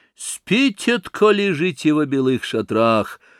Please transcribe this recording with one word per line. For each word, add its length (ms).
спите-тко 1160
лежите 640
во 120
белых 380
шатрах, 760